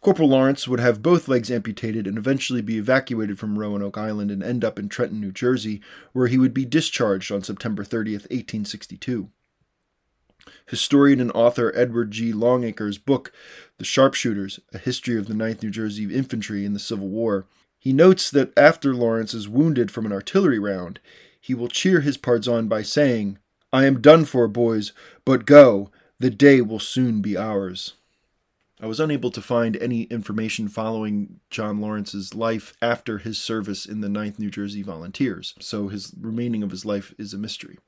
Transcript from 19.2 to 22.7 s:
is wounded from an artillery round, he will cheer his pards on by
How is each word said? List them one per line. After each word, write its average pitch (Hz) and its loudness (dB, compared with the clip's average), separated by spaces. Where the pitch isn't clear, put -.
is 104 -10
wounded 123 0
from 110 -8
an 104 -6
artillery 131 0
round, 95 -6
he - -6
will 120 -6
cheer 185 2
his 143 0
pards 120 0
on 113 0
by 107 -2